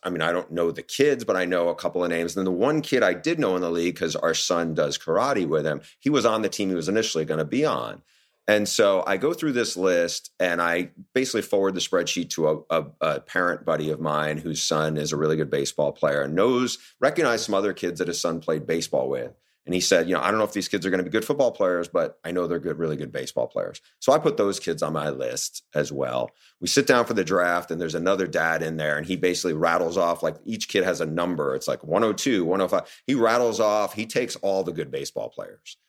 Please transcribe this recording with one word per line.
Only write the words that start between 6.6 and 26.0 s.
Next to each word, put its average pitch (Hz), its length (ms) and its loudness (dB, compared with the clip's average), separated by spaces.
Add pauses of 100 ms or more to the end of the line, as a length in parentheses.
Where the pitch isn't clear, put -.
he 92 60 0
was 82 140 -2
initially 101 360 0
gonna 78 200 -2
be 131 200 0
on. 62 380 -4 (440)
And 104 200 4
so 98 380 4
I 98 120 0
go 147 160 0
through 156 180 -2
this 120 260 0
list, 87 640 0
and 87 200 0
I 85 300 0 (240)
basically 127 300 0
forward 98 320 2
the 87 60 -4
spreadsheet 87 500 -2
to 78 160 0
a, 76 100 2 (140)
a, 80 140 0 (140)
a 76 200 0
parent - 440 -2
buddy 78 280 0
of 78 100 -4
mine 76 380 -2
whose 78 200 -6
son 78 380 0
is 76 140 -4
a 76 60 -2
really 78 180 2
good 73 160 -2
baseball 71 400 -2
player, 71 360 0
knows, 120 520 0 (200)
recognized 127 460 2
some 104 80 -4
other 98 200 2
kids 85 260 -4
that 87 80 -2
his 85 120 -4
son 82 200 -2
played 80 260 -4
baseball 73 420 0
with. 64 240 -4 (340)
And 87 100 -2
he 90 60 2
said, 85 280 4
"You 90 60 2
know, 71 60 0
I 90 100 2
don't 110 80 2
know 107 60 2
if - 80 -4
these 95 140 -4
kids 92 180 -2
are 95 40 0
gonna 92 140 2
be 87 80 -10
good 110 140 0
football 139 260 2
players, 87 360 0
but - 360 -2
I 85 80 -6
know 87 160 0
they're 85 120 -2
good, 76 200 -6
really 78 160 -2
good 71 160 -8
baseball 65 360 -4
players." - 340 -6 (180)
So - 120 2
I 151 60 6
put 156 200 0
those 98 220 2
kids 82 220 -4
on 78 120 0
my 76 160 -2
list 64 540 -6 (120)
as 73 160 0
well. 62 400 -2 (280)